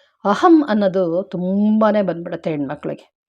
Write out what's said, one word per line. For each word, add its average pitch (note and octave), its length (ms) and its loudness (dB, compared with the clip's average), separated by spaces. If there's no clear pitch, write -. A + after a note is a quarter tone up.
ಅಹಂ D#4 440 4
ಅನ್ನೋದು F#3+ 540 0
ತುಂಬಾನೇ G#3 800 0
ಬಂದ್ಬಿಡುತ್ತೆ E3+ 480 -6
ಹೆಣ್ಮಕ್ಳಿಗೆ. D3 680 -8